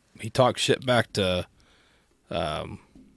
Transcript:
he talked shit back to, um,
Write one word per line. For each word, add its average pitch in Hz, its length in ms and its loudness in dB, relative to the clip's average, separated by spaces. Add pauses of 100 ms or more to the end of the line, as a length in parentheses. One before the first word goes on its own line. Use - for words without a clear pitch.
(180)
he 110 100 -10
talked 120 300 2
shit - 260 0
back 123 280 2
to, 90 340 0 (840)
um, 78 520 -6 (360)